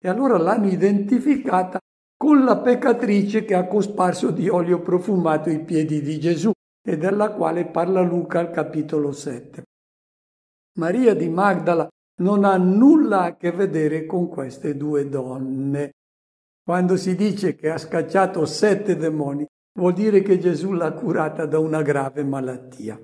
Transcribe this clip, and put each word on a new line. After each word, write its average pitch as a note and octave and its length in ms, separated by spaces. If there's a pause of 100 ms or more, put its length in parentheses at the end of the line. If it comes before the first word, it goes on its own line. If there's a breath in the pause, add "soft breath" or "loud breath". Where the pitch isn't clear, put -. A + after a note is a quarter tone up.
E F#3 40
allora A#3 280
l'hanno G3 300
identificata G3 1120 (380)
con C#4+ 280
la A#3 140
peccatrice G#3+ 840
che G3 100
ha F3+ 140
cosparso F#3 640
di E3 160
olio F3 320
profumato F3 680
i D#3 140
piedi D#3 400
di D3+ 160
Gesù E3 320 (340)
e E3+ 120
della G#3 360
quale E3+ 340
parla F3+ 340
Luca F3 400
al E3+ 100
capitolo D3+ 640
sette. C3+ 500 (1160)
Maria G3+ 360
di E3 140
Magdala E3+ 600 (340)
non G3+ 220
ha G3 120
nulla G#3 680
a E3+ 140
che F3+ 160
vedere D#3 540
con F3+ 220
queste C#3 480
due C#3+ 320
donne. C3+ 840 (720)
Quando F3+ 320
si F#3 180
dice F#3 400
che D#3 160
ha D#3+ 80
scacciato F#3 680
sette G3 520
demoni, D3 500 (280)
vuol F3+ 180
dire G3+ 300
che G3 160
Gesù F3+ 340
l'ha E3+ 200
curata D#3 540
da D3 120
una D#3 240
grave C#3 420
malattia. B2+ 800